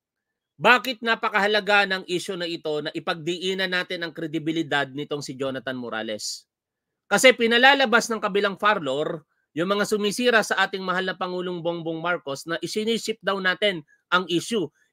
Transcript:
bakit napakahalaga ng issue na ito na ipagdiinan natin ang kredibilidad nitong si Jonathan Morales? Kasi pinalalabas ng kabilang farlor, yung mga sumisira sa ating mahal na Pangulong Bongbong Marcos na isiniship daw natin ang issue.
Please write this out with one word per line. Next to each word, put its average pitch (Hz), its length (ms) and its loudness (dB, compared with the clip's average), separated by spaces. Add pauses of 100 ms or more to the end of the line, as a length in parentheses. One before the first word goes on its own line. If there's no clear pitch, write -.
(640)
bakit 240 400 4
napakahalaga 208 880 2
ng 190 160 -4
issue 175 320 -4
na 175 80 -4
ito 156 400 -4
na 151 80 -8
ipagdiinan 180 720 -4
natin 180 400 -4
ang 151 80 -10
kredibilidad 156 720 -2
nitong 143 320 -8
si 139 160 -10
Jonathan 131 400 -6
Morales? 110 720 -8 (640)
Kasi 220 240 6
pinalalabas 240 720 4
ng 220 160 -6
kabilang 202 320 0
farlor, 160 720 0 (320)
yung 190 160 2
mga 202 140 2
sumisira 214 580 2
sa 190 160 0
ating 190 220 -4
mahal 185 180 -2
na 185 160 -4
Pangulong 180 460 -4
Bongbong 165 340 -4
Marcos 160 480 -4
na 165 160 -4
isiniship 214 560 -2
daw 196 240 -2
natin 185 400 0 (320)
ang 185 160 6
issue. 175 400 0 (220)